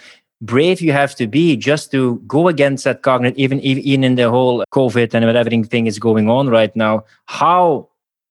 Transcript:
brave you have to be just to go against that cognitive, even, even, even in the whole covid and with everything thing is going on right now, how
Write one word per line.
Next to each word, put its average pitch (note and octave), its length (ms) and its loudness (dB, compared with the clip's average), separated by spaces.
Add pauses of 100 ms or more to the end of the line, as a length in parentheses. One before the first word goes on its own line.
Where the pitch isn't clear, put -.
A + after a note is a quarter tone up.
(420)
brave D3 380 0
you D#3+ 120 0
have C#3 240 0
to B2 100 -4
be C#3+ 320 0
just C#3+ 340 -2
to B2+ 360 -2
go D#3+ 200 2
against C#3 360 0
that C3 180 -2
cognitive, B2+ 380 0
even, C3+ 220 0
even, C3 220 -2
even C3+ 200 0
in B2+ 120 2
the A#2+ 140 2
whole B2 420 0
covid A#2+ 440 0
and A2+ 100 2
with A2+ 100 2
everything A#2 280 0
thing A2+ 240 -2
is G#2 100 -6
going A2 320 0
on C3+ 200 0
right A2 260 2
now, A2 280 -2 (220)
how E3 640 0 (440)